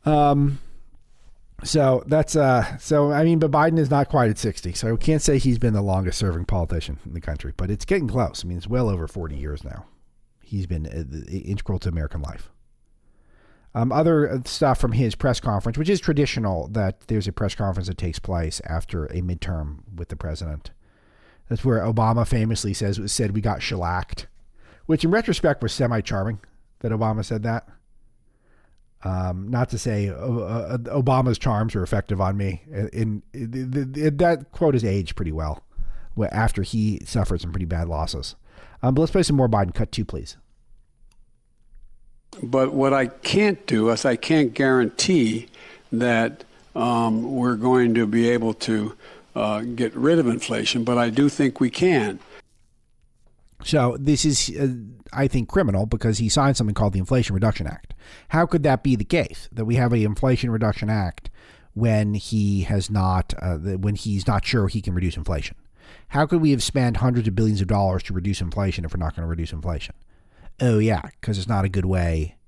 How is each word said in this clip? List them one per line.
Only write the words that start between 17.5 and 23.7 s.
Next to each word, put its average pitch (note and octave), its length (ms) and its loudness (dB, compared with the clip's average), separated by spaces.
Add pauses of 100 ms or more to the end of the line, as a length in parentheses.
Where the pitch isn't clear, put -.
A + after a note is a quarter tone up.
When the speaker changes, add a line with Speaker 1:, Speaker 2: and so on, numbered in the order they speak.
Speaker 1:
conference F#2+ 340 -2
that F2+ 80 -6
takes E2+ 220 -6
place E2 460 -4
after D#2+ 420 -4
a F2+ 160 -6
midterm D#2+ 560 -6 (160)
with E2+ 140 -10
the - 80 -10
president. D#2 560 -8 (760)
That's A#2 160 -4
where A#2+ 140 2
Obama A2+ 480 2
famously A2 480 0
says, G2 320 -2
said, G2+ 300 -2
"We G#2+ 40 0
got - 220 -2
shellacked," F2+ 640 -4 (600)